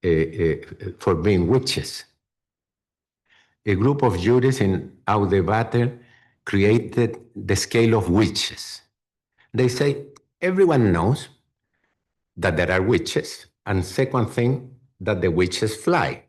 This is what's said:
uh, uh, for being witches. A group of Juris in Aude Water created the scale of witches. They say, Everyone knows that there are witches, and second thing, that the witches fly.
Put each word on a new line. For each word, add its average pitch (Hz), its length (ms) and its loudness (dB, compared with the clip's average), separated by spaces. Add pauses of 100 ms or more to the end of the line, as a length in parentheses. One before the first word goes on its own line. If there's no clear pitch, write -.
uh, - 40 -4
uh, 80 480 0 (440)
for - 160 0
being 87 320 0
witches. - 580 -2 (1600)
A 104 100 0
group 135 280 0
of 104 160 2
Juris 123 420 2
in 95 300 -2 (160)
Aude 98 340 2
Water 113 580 0 (460)
created 107 720 0 (180)
the 101 200 -2
scale 117 400 2
of 98 140 0
witches. - 720 -2 (720)
They 127 140 2
say, 139 380 -2 (360)
Everyone 170 500 4
knows 90 380 0 (1080)
that 85 200 0
there 90 140 0
are 92 100 2
witches, - 680 -2 (180)
and 98 180 -2
second 131 440 -2
thing, 123 480 -2 (240)
that 92 220 -2
the 90 100 2
witches 90 440 0
fly. 117 540 -2